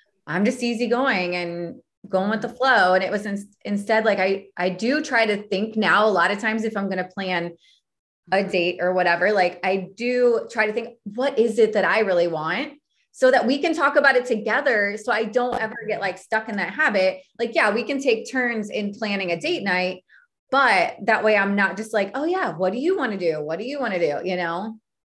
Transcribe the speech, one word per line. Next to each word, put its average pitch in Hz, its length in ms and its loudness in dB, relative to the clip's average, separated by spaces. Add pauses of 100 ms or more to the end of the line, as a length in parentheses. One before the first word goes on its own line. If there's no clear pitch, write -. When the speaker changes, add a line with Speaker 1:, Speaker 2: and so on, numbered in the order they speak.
(260)
Speaker 1:
"I'm 175 200 0
just 240 180 0
easygoing 233 720 0
and 170 460 -6 (260)
going 190 220 0
with 214 120 -2
the 233 60 -6
Speaker 2:
Mm-hmm. - 100 -14
Speaker 1:
flow." 220 360 4
And 190 100 4
it - 80 -2
was 208 140 -4
in-, 202 240 -6 (160)
instead, 208 400 0
like, 202 140 2
I, 196 260 0 (100)
I 185 140 -2
do 247 340 0
try 226 220 0
to 208 180 -2
think 214 320 -4
now 208 320 4
a - 20 4
lot 190 220 4
of 202 80 -4
times 220 240 -2
if 220 140 -4
I'm 196 120 -2
gonna 185 240 -4
plan 180 380 -4 (800)
a 190 60 2
Speaker 2:
Mm-hmm. 196 120 0
Speaker 1:
date 175 320 0
or 180 120 2
whatever, 175 380 2
like, 180 320 2
I 190 320 -2
do 247 540 0
try 214 160 0
to 214 80 -4
think, 233 300 -8
"What 254 340 -2
is 220 220 2
it 220 140 4
that 165 120 2
I 185 140 2
really 180 280 2
want?" 170 460 -4 (380)
so 254 200 4
that 233 160 4
we 277 120 2
can 330 140 0
talk 294 220 2
about 277 220 6
it 247 80 2
together. 220 720 0
So 214 140 -6
I 220 120 0
don't 247 380 -2
ever 214 140 -6 (120)
get, 208 140 -4
like, 190 160 -4
stuck 220 320 -4
in 208 80 -6
that 185 160 -4
habit. 202 480 0 (180)
Like, 233 160 -4
yeah, 240 180 4
we 240 100 -2
can 277 180 -4
take 240 280 0
turns 240 400 -2
in 202 240 -6
planning 196 380 -4
a 170 80 -2
date 311 240 -4
night, 185 400 -2 (480)
but 240 520 2
that 220 200 2
way 214 140 4
I'm 202 180 2
not 190 220 2
just 220 160 -8
like, 196 220 0
"Oh 277 100 -4
yeah, 339 320 -2
what 185 160 0
do 240 60 -6
you 359 180 0
wanna 220 200 -2
do? 165 240 -2
What 160 180 -4
do 220 60 -8
you 277 140 -6
wanna 202 200 -2
do?" 160 280 -2
You 185 100 -2
know? 180 420 -6 (360)